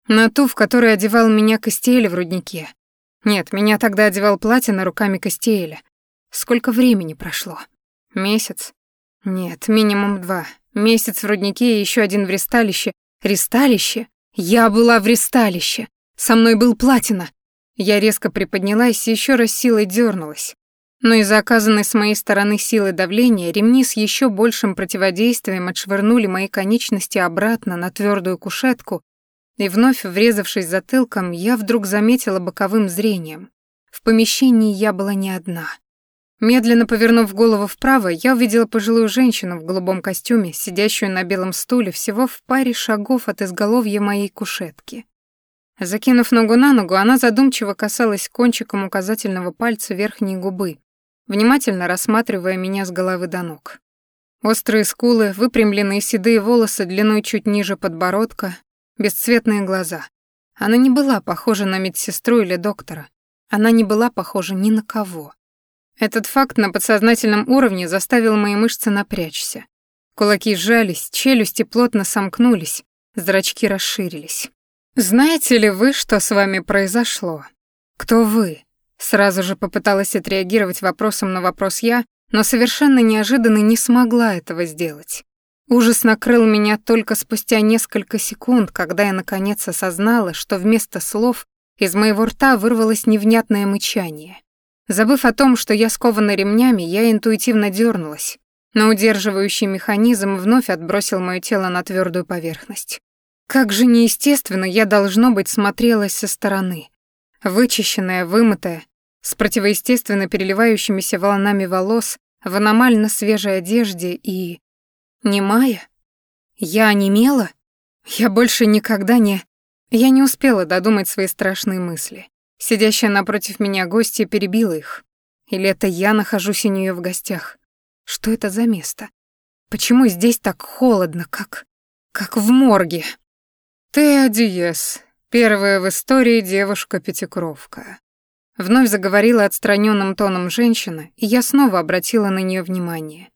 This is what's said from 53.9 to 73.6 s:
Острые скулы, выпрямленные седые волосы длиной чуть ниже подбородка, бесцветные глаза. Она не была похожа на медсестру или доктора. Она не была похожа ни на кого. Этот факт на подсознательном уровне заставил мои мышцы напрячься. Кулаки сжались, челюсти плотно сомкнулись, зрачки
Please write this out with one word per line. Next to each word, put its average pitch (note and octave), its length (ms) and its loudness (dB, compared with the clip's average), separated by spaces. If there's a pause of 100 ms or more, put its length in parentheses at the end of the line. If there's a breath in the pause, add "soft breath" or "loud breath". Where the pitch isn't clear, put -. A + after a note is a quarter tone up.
Острые A3 420 0
скулы, A3 500 0
выпрямленные G3+ 640 0
седые A3+ 380 2
волосы G#3+ 460 0
длиной G#3+ 380 0
чуть - 240 -4
ниже G3+ 280 -2
подбородка, F#3 800 -4 (420)
бесцветные G#3+ 640 0
глаза. F#3 460 -6 (480)
Она A3 220 2
не C4 120 6
была C4 320 2
похожа G3 440 -2
на F#3+ 120 -2
медсестру F#3+ 640 0
или F#3 140 -2
доктора. F3 540 -8 (400)
Она G#3+ 220 2
не A3+ 120 6
была G#3+ 260 0
похожа F#3 460 -6
ни G3+ 160 0
на A3 120 0
кого. F3+ 500 -10 (680)
Этот A3 260 -2
факт C4+ 320 -2
на G3+ 140 0
подсознательном G#3+ 800 2
уровне G#3+ 380 2
заставил A3 480 0
мои G3+ 200 0
мышцы A3 340 -2
напрячься. G3+ 760 -6 (500)
Кулаки G#3 400 0
сжались, G3+ 560 0
челюсти A#3 520 0
плотно A#3 400 0
сомкнулись, G3 800 0 (320)
зрачки G3 520 -2